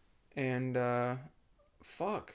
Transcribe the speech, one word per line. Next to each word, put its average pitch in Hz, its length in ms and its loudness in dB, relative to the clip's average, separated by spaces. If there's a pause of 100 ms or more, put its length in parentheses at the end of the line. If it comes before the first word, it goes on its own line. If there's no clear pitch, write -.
(360)
And, 127 400 0
uh, 123 400 2 (680)
fuck. - 520 -4